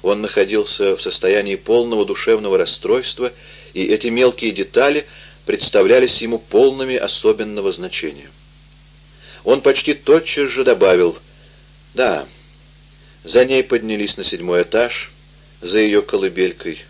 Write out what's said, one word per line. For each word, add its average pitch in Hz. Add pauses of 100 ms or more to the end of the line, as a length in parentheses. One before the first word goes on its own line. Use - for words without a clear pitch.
Он 101
находился 101
в -
состоянии 98
полного 113
душевного 101
расстройства, 120 (400)
и 92
эти 107
мелкие 120
детали 131 (400)
представлялись 104
ему 113
полными 131
особенного 104
значения. 82 (1160)
Он 131
почти 135
тотчас 147
же 127
добавил: 92 (760)
"Да, 87 (1000)
за -
ней 131
поднялись 110
на 95
седьмой 87
этаж, 117 (480)
за 90
ее 104
колыбелькой 92